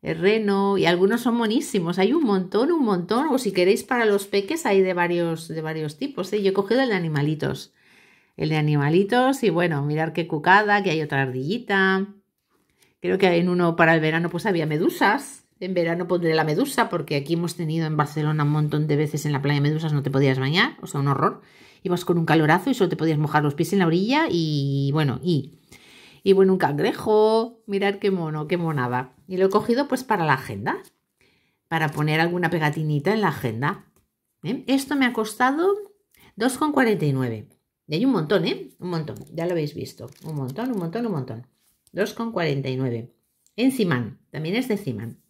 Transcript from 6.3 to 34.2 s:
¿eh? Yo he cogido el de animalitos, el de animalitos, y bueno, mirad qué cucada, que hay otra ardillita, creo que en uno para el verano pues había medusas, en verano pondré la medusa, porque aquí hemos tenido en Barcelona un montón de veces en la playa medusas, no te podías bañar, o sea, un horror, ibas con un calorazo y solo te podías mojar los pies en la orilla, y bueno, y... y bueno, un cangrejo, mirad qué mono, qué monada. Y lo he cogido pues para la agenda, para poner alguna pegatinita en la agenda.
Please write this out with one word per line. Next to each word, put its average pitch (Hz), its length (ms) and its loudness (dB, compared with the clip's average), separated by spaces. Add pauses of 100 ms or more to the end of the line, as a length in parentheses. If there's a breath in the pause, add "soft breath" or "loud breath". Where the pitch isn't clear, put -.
¿eh? 208 120 0
Yo 190 80 4
he - 20 0
cogido 202 280 2
el 262 80 0
de 208 60 0
animalitos, 147 800 -2 (640 soft breath)
el 156 120 -2
de 156 80 0
animalitos, 180 840 2
y 220 80 2
bueno, 165 340 0
mirad 156 300 -2
qué 165 140 -4
cucada, 202 560 2
que 185 80 0
hay 156 100 0
otra 147 220 0
ardillita, 190 880 0 (880)
creo 185 160 0
que 190 100 4 (100)
en 175 120 2
uno 175 260 2
para 165 200 6
el 165 40 4
verano 160 300 0
pues 170 160 -6
había 170 220 2
medusas, 208 760 0 (140)
en 185 140 -6
verano 170 340 0
pondré 170 280 2
la 160 80 2
medusa, 185 460 0
porque 156 260 -4
aquí 143 180 -2
hemos 170 220 -4
tenido 160 320 -2
en 156 100 -2
Barcelona 151 460 0
un 147 80 2
montón 151 340 0
de 147 120 0
veces 147 280 -2
en 147 60 -2
la 139 100 -2
playa 143 200 0
medusas, 151 320 0
no 139 100 0
te 131 80 -4
podías 135 260 2
bañar, 165 420 0
o - 60 -14
sea, 151 140 -6
un 139 80 0
horror, 139 340 0 (400 loud breath)
ibas 180 240 -2
con 175 140 2
un 165 60 0
calorazo 160 440 4
y 254 60 2
solo 185 140 2
te 156 80 -4
podías 156 200 0
mojar 151 260 2
los 147 120 0
pies 160 180 -2
en 202 60 2
la 180 80 4
orilla, 220 420 2
y 139 640 0
bueno, 147 300 0
y... 165 340 -2 (680 loud breath)
y 196 100 6
bueno, 190 200 6
un 185 60 0
cangrejo, 214 1040 2
mirad 202 300 -2
qué 202 160 -2
mono, 156 360 -4
qué 175 100 -2
monada. 131 580 -4 (140)
Y 185 60 -6
lo 190 120 2
he - 20 4
cogido 214 400 0
pues 254 160 -4
para 185 200 0
la 143 100 4
agenda, 127 420 -6 (880)
para 156 220 -2
poner 156 320 0
alguna 175 280 0
pegatinita 156 640 0
en 220 60 0
la 196 80 2
agenda. 139 560 -4 (580)